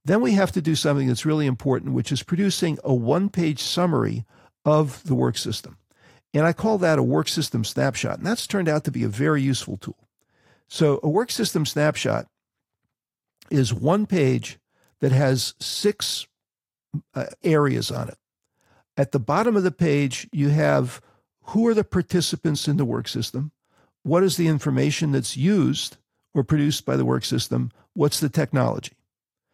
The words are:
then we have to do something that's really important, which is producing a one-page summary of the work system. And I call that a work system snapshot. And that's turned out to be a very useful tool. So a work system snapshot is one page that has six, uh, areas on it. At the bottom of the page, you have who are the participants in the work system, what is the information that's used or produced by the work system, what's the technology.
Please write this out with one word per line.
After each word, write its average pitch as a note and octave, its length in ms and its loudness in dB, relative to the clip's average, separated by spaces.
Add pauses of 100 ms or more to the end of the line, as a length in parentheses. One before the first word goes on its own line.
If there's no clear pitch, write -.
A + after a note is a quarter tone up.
then G3 160 2
we B3 120 2
have G3 180 4
to F#3 100 -2
do D#3 140 0
something C#3+ 320 0
that's B2 180 0
really D#3 220 0
important, C3 460 -2
which B2+ 180 -2
is C3+ 100 -4
producing F3 640 -2
a C#3+ 100 0
one-page D3+ 680 0
summary A#2+ 640 -2 (420)
of D3+ 380 2
the C#3 120 0
work B2 220 0
system. - 400 -8 (580)
And D#3 120 4
I E3+ 60 4
call G#3+ 260 0
that D#3+ 180 2
a C3 60 2
work D3 240 0
system B2 360 -2
snapshot. C3 540 -2
And - 80 -10
that's G#3+ 220 -4
turned F#3+ 200 -2
out D3+ 180 0
to C#3+ 60 -4
be B2 120 -4
a A2+ 40 0
very C#3+ 320 0
useful C3+ 380 -2
tool. - 300 -16 (600)
So D3 360 2
a D#3+ 60 0
work G#3 200 0
system F#3 340 -2
snapshot D3 600 -2 (1300)
is C3 200 2
one E3 360 0
page C3 500 0 (420)
that C3+ 120 2
has C3 480 2
six, - 640 -4 (880)
uh, C3 120 -6 (180)
areas C#3+ 480 2
on - 180 -6
it. - 80 -16 (800)
At C#3 140 0
the C#3+ 80 0
bottom G3 360 0
of G3+ 60 2
the F3+ 100 2
page, C#3+ 600 0
you C#3+ 180 0
have C#3+ 520 2 (420)
who A3+ 240 0
are A3+ 80 4
the G#3 80 2
participants F3 840 -2
in D3 100 2
the C#3+ 80 2
work A#2 220 -4
system, C3 440 -6 (500)
what E3+ 220 2
is F#3 120 2
the E3 120 2
information D3 640 0
that's C3+ 260 -2
used E3 600 0 (360)
or C#3+ 100 0
produced D3+ 400 0
by C3 120 -2
the C3 100 0
work B2 200 0
system, B2 460 -2 (220)
what's - 260 0
the D3 100 0
technology. B2 640 -2 (600)